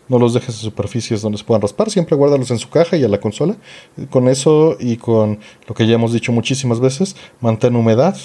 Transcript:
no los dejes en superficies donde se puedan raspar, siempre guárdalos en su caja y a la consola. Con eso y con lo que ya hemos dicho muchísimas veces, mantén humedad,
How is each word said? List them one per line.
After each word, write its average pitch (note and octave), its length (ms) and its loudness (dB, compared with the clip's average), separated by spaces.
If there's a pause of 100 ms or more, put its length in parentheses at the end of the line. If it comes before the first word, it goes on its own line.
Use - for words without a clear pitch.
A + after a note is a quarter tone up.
no B2 100 2
los A#2+ 140 4
dejes B2 240 -4
en G#2 60 -16
superficies A2 580 -6
donde G#2+ 160 -4
se - 80 -14
puedan A2 160 0
raspar, G3+ 300 -2
siempre E3+ 260 0
guárdalos C#3 340 2
en A#2 80 -2
su - 120 -12
caja E3+ 260 2
y C#3 80 2
a A2 40 2
la G2+ 120 0
consola. D3 360 -4 (520)
Con B2+ 200 2
eso D#3 500 2
y A#2 180 -2
con G#2+ 420 0 (300)
lo A2 60 -12
que A2+ 120 0
ya A2+ 80 4
hemos A#2 200 0
dicho A#2 180 -2
muchísimas A#2+ 480 -2
veces, C3+ 360 -2 (260)
mantén A#2+ 340 0
humedad, A#2 480 2